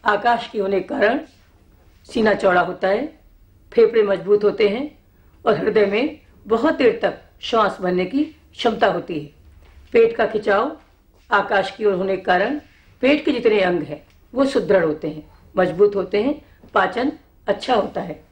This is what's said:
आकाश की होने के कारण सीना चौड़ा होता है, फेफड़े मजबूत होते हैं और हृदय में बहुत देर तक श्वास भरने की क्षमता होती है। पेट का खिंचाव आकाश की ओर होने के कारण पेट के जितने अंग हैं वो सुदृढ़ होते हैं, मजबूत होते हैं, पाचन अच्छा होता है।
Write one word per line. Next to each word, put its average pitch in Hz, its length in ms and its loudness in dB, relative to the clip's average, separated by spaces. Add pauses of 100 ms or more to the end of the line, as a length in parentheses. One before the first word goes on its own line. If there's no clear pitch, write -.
आकाश 226 440 0
की 226 100 -8
होने 196 220 0
के - 80 -10
कारण 233 320 0 (840)
सीना 214 280 2
चौड़ा 180 260 2
होता 180 280 -2
है, 226 180 0 (680)
फेफड़े 226 300 4
मजबूत 202 420 2
होते 202 240 2
हैं 262 220 -4 (540)
और 220 120 2
हृदय 202 300 2
में 226 340 -2 (260)
बहुत 233 280 0
देर 247 280 2
तक - 180 -4 (220)
श्वास 214 380 0
भरने 180 260 -2
की 277 180 -2
क्षमता - 640 -4
होती 170 300 -4
है। 147 80 -12 (680)
पेट 226 240 4
का 220 100 0
खिंचाव 214 500 -2 (540)
आकाश 196 400 0
की 226 140 -10
ओर 202 100 2
होने 190 220 -2
के 185 60 -10
कारण 202 380 0 (420)
पेट 285 220 2
के 302 80 0
जितने 220 300 -2
अंग 180 200 0
हैं 151 220 -12 (280)
वो 262 140 0
सुदृढ़ 190 380 0
होते 156 240 -4
हैं, 151 160 -12 (300)
मजबूत 190 420 2
होते 196 260 -2
हैं, 294 180 -2 (340)
पाचन 226 380 0 (340)
अच्छा 208 280 -2
होता 196 260 -2
है। 175 320 -12